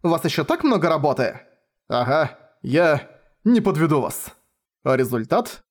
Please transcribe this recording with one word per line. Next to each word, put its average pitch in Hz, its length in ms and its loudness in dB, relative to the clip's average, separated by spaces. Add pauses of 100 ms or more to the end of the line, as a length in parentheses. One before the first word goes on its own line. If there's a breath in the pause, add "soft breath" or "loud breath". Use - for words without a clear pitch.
У 175 60 0
вас 165 140 0
еще 165 220 -2
так 339 180 -2
много 208 240 2
работы». 143 540 0 (480)
«Ага, 123 480 0 (240)
я 151 480 0 (340)
не 233 160 4
подведу 156 400 2
вас». - 340 -8 (500)
А 131 140 0
результат? 123 720 -2